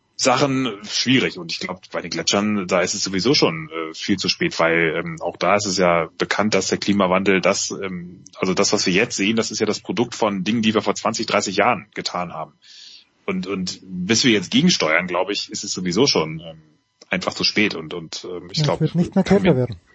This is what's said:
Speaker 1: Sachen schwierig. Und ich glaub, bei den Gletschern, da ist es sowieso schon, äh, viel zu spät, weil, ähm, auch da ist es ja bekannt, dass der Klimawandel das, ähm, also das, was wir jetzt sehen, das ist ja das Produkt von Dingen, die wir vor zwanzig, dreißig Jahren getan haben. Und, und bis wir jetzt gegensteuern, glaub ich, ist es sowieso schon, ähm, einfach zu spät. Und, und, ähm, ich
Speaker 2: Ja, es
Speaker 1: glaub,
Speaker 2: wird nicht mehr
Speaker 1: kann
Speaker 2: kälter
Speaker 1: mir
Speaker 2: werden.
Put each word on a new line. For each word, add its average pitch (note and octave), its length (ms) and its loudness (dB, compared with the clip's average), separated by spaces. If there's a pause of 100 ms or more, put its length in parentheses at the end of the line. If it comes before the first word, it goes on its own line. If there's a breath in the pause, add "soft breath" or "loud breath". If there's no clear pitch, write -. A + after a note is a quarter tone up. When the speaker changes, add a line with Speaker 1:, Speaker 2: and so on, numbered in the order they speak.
(180)
Speaker 1:
Sachen C3 680 0
schwierig. G#2+ 540 0
Und E2 140 -10
ich - 80 -8
glaub, F#2 220 -8 (100)
bei E2+ 80 -6
den E2 100 -8
Gletschern, G2+ 560 0
da F#2 140 2
ist F2+ 140 0
es G#2 100 -4
sowieso G2 300 2
schon, E2 340 2
äh, D#2+ 240 -8
viel - 240 -2
zu F#2 140 -2
spät, - 280 -2
weil, E2 380 4
ähm, E2+ 240 -4
auch E2+ 160 -6
da F2+ 200 2
ist G#2+ 100 0
es F#2 100 -2
ja E2+ 400 4
bekannt, G2+ 380 0
dass F#2+ 140 2
der F#2 100 0
Klimawandel G2 640 2
das, - 280 0
ähm, F2+ 540 -10 (100)
also F#2 200 0
das, G3 180 2
was G3+ 140 2
wir F#2 80 2
jetzt A#2 220 2
sehen, G2+ 200 0
das A2 140 0
ist A2 100 -4
ja G#2+ 60 0
das G#2 140 -2
Produkt A#2 340 -2
von G2+ 280 0
Dingen, A2 200 0
die A2 100 2
wir G#2+ 80 2
vor G2 140 0
zwanzig, A2 320 -4
dreißig G2+ 300 0
Jahren G#2 380 2
getan F2 380 -6
haben. D#2 220 -10 (720 loud breath)
Und, F#2 200 -4
und F#2 360 -6
bis F#2+ 420 0
wir B2 80 6
jetzt F#2 180 0
gegensteuern, F2+ 560 4
glaub F2+ 220 -2
ich, G2+ 220 -6
ist G#2 140 -8
es F#2+ 80 -6
sowieso F#2 340 2
schon, D#2+ 340 0
ähm, E2 220 -16 (480)
einfach - 240 -2
zu F2 100 -2
spät. G#2 300 0
Und, D#2+ 180 -10
und, E2 320 -10
ähm, F2 260 -10
ich - 60 -10
Speaker 2:
Ja, D#3 60 0
es - 0 -
Speaker 1:
glaub, D3+ 180 0
Speaker 2:
wird D#3 140 0
nicht F3 220 0
mehr F#3+ 80 2
Speaker 1:
kann G3 180 4
Speaker 2:
kälter F#3 100 6
Speaker 1:
mir B2+ 60 2
Speaker 2:
werden. B2 180 -2 (180)